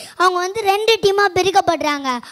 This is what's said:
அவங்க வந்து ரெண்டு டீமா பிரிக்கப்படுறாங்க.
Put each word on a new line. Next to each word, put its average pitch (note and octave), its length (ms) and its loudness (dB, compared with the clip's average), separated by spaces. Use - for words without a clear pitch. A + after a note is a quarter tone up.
அவங்க - 20 -10
வந்து F#4 440 0
ரெண்டு G#4 400 0
டீமா G4+ 240 2
பிரிக்கப்படுறாங்க. D4+ 840 0